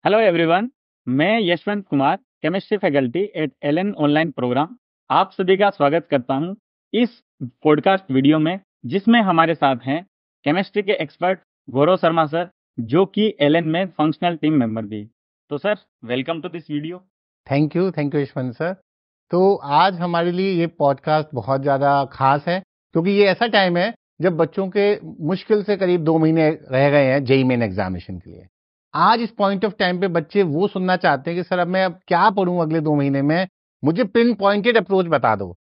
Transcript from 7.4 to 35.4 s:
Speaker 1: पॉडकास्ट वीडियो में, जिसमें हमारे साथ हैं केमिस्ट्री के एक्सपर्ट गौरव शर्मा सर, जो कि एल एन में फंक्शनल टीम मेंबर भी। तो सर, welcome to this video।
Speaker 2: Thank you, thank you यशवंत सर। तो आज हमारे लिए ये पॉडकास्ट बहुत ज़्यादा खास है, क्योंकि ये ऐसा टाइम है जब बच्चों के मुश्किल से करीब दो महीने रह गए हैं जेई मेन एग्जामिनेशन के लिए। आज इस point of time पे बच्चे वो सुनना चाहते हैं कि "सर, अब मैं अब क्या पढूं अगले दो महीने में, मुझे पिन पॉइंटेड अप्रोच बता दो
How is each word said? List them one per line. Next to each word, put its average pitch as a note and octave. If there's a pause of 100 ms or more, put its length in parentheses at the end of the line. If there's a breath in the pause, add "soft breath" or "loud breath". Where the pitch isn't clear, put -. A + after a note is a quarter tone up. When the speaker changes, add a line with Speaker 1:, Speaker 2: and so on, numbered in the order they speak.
Speaker 1:
पॉडकास्ट D3+
वीडियो C#3
में, E3+ (260)
जिसमें G3+
हमारे E3
साथ C3+ (100)
हैं D#3+ (380)
केमिस्ट्री F#3
के G3
एक्सपर्ट F3+ (320)
गौरव D3+
शर्मा E3
सर, E3 (320)
जो C#3
कि G#3
एल D3
एन D#3+
में F3
फंक्शनल D#3+
टीम D#3
मेंबर A2+
भी। G#2 (400)
तो D3
सर, G#3 (300)
welcome C3
to D#3
this E3
video। D#3 (540)
Speaker 2:
Thank D3
you, F3
thank D3+
you C#3+
यशवंत B2+
सर। E3+ (580)
तो F#3+
आज D#3+
हमारे F3
लिए F#3+
ये E3+
पॉडकास्ट D3+
बहुत C3+
ज़्यादा C#3
खास C3+
है, F#3 (300)
क्योंकि E3+
ये G3+
ऐसा F#3+
टाइम F#3+
है G#3 (260)
जब E3+
बच्चों F#3
के G3+
मुश्किल E3
से G3+
करीब F3+
दो D#3+
महीने D#3+
रह C#3+
गए C#3+
हैं C3
जेई C3+
मेन B2
एग्जामिनेशन F#2
के -
लिए। - (500)
आज G#3
इस A3+
point G3
of G#3+
time F3+
पे G3
बच्चे E3+
वो E3+
सुनना F#3
चाहते D#3+
हैं E3+
कि F3+
"सर, F3+
अब F3
मैं F#3+
अब F3+
क्या F#3
पढूं F3+
अगले D#3+
दो D3+
महीने C#3
में, E3 (360)
मुझे E3+
पिन A#3
पॉइंटेड G#3
अप्रोच F#3+
बता B2
दो F#2